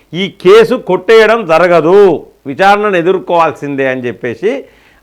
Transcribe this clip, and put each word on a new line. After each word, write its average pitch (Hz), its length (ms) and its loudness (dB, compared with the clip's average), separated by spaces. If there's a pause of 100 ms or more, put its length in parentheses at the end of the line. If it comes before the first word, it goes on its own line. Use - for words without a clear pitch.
(140)
ఈ 185 140 -6
కేసు 214 460 2
కొట్టేయడం 226 720 0
జరగదు, 170 800 2 (200)
విచారణను 196 500 0
ఎదుర్కోవాల్సిందే" 160 920 -4
అని 131 180 -6
చెప్పేసి 147 580 -8 (380)